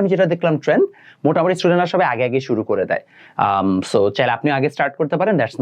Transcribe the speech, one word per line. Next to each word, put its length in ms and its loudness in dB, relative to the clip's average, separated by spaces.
আমি 120 0
যেটা 200 2
দেখলাম 300 0
ট্রেন্ড, 220 2
মোটামুটি 340 2
স্টুডেন্টরা 340 2
সবাই 200 2
আগে 160 -2
আগে 100 0
শুরু 200 0
করে 200 0
দেয়। 140 -2
Um, 240 0
so 80 2
চাইলে 220 0
আপনি 180 -2
আগে 180 0
স্টার্ট 240 -2
করতে 200 -4
পারেন, 200 0
that's 220 -2